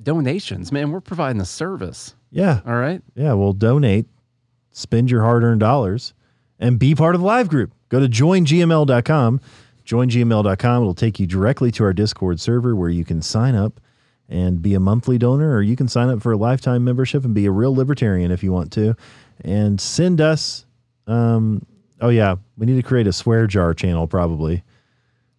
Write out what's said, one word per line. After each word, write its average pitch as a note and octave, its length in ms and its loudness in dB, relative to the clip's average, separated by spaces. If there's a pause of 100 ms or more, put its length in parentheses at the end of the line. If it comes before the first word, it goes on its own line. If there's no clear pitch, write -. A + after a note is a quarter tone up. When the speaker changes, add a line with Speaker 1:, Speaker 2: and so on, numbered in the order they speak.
Speaker 1:
Donations? C#3 720 -4
Man, C#3+ 220 -4
we're F#3 80 -10
providing D#3+ 420 -6
a - 20 -6
service. D#3 720 -10 (160)
Speaker 2:
Yeah. D3+ 340 0
Speaker 1:
All A#2+ 120 -4
right? D3+ 260 -4 (140)
Speaker 2:
Yeah, C#3 160 -2
well, G2 200 2
donate, A2+ 540 2 (640)
spend A#2+ 400 -2
your A#2 120 2
hard-earned A#2 360 4
dollars, A2 560 0 (460)
and B2 180 2
be C3+ 160 4
part E3 220 2
of F3 60 -2
the F#3 40 0
live A3+ 220 0
group. C#3 240 -2 (160)
Go D#3 100 0
to C#3 80 4
join D#3 380 2
G E3 180 4
M E3 80 2
L D#3 140 4
dot B2 200 2
com. C3+ 360 2 (440)
Join B2 240 0
G A#2+ 120 2
M A#2 100 2
L G#2+ 140 2
dot F#2+ 160 0
com. B2 220 2
It'll F#2+ 120 0
take A2+ 240 -2
you G2 80 -2
directly G#2 460 0
to A2+ 100 -2
our G2 100 2
Discord F#2 460 -2
server A#2+ 380 -2
where F2 140 -2
you E2+ 140 -2
can D#2+ 160 -4
sign A#2 360 0
up G#2 240 -2 (480)
and F2+ 340 -2
be G2+ 120 0
a F#2+ 60 2
monthly A2+ 380 0
donor, C#3 380 0
or G#2 40 0
you G#2 140 0
can B2+ 140 -2
sign B2 200 0
up A#2 140 -2
for A#2 80 -2
a A2 60 0
lifetime B2 480 0
membership B2+ 400 -2
and A2+ 100 -2
be G2+ 120 0
a G2+ 40 2
real A#2 240 0
libertarian A#2+ 560 0
if F2+ 140 -4
you F#2+ 80 -2
want F2+ 220 -4
to. A2 200 0 (460)
And G2+ 400 -2
send E3+ 400 0
us, D#3 460 -2 (420)
um, A2+ 580 0 (340)
oh A#2+ 100 2
yeah, G#2 260 4 (200)
we A2 100 -6
need C3 100 2
to B2 100 0
create A#2 220 2
a F#2 40 2
swear A2+ 360 0
jar F2+ 260 2
channel E2+ 320 -2
probably, E2 560 -2 (760)